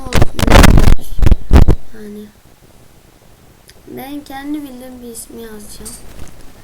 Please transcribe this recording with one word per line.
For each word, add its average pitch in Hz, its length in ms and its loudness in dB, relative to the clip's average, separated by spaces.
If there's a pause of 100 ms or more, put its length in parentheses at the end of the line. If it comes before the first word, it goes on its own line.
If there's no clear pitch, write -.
olur, 254 340 0
ne - 200 0
olur. - 520 4 (880)
Yani 208 300 -20 (1600)
ben 269 360 -20
kendi 285 400 -18
bildiğim 254 380 -20
bir 240 100 -20
ismi 233 300 -20
yazacağım. 214 540 -20 (680)